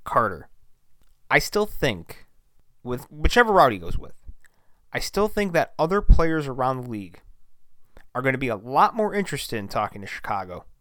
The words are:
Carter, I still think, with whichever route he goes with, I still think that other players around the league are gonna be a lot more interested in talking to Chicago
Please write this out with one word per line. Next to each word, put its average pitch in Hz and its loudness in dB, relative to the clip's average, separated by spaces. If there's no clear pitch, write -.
Carter, 101 -2
I 139 4
still 208 -2
think, - -6
with 123 -8
whichever 208 2
route 156 6
he 95 -6
goes 85 -4
with, - -10
I 240 -4
still - -2
think 202 -2
that 160 0
other 170 0
players 160 6
around 131 -4
the 123 -14
league 101 -12
are 123 -6
gonna 131 0
be 131 -4
a 117 -2
lot 131 0
more 214 -2
interested 180 -6
in 101 -6
talking 104 -4
to 98 -14
Chicago 92 -10